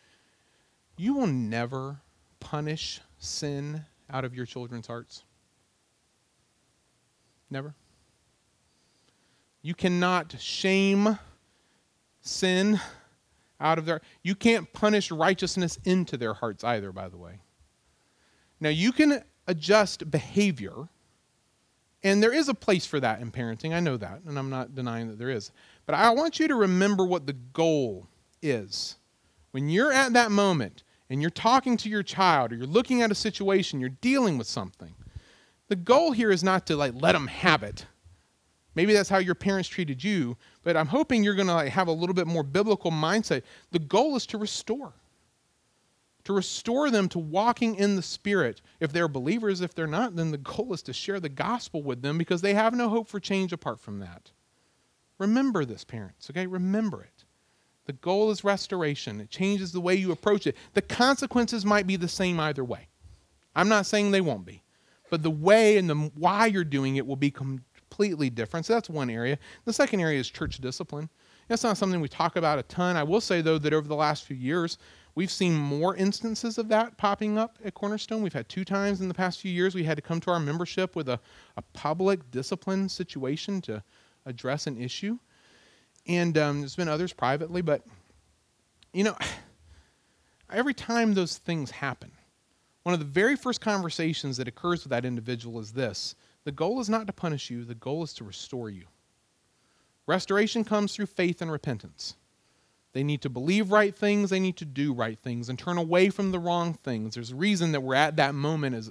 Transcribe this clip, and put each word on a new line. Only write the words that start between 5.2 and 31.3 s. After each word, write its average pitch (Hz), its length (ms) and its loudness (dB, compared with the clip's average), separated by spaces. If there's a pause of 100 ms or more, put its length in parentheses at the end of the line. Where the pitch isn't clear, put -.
Never. 139 260 -10 (1900)
You 165 120 -6
cannot 180 640 0
shame 196 800 2 (1040)
sin 190 580 2 (840)
out 160 140 2
of 156 80 -6
their, 160 140 -2 (220)
you 185 120 0
can't 220 380 4
punish 208 380 2
righteousness 175 760 0
into 185 320 2
their 117 180 -2
hearts 107 280 -6
either, 107 300 -2
by 92 160 -10
the 92 80 -18
way. 87 240 -18 (1200)
Now, 156 80 0
you 170 240 2
can 294 300 4 (240)
adjust 180 640 2
behavior, 151 800 0 (1120)
and 196 200 4
there 226 100 6
is 285 160 2
a 269 60 2
place 190 320 0
for 151 140 -2
that 113 200 0
in 117 120 -8
parenting. 123 420 -4
I 170 60 0
know 151 160 2
that, 104 300 -8
and 143 120 -8
I'm 135 120 -4
not 131 240 -6
denying 117 340 -6
that 107 100 -12
there 123 120 -6
is. 113 200 -6 (360)
But 147 80 0
I 208 160 6
want 294 280 0
you 311 100 2
to 294 60 2
remember 190 500 4
what 175 220 0
the 143 60 -4
goal 127 760 0 (360)
is. 113 540 -4 (560)
When 139 160 -2
you're 226 240 4
at 262 200 4
that 233 180 6
moment, 190 520 2 (280)
and 131 100 -2
you're 160 100 0